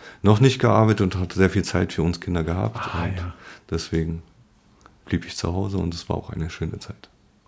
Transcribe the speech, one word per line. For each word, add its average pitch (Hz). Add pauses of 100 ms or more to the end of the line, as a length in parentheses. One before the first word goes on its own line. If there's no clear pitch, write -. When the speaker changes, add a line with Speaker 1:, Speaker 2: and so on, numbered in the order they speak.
(220)
Speaker 1:
noch 104
nicht 127
gearbeitet 107
und 95
hatte 90
sehr 92
viel 92
Zeit 90
für 82
uns 85
Kinder 87
gehabt. 104 (140)
Speaker 2:
Ah, 87
Speaker 1:
Und 90
Speaker 2:
ja. 87 (380)
Speaker 1:
deswegen 82 (840)
blieb -
ich -
zu 87
Hause 98
und 85
es -
war 87
auch -
eine 82
schöne -
Zeit. - (400)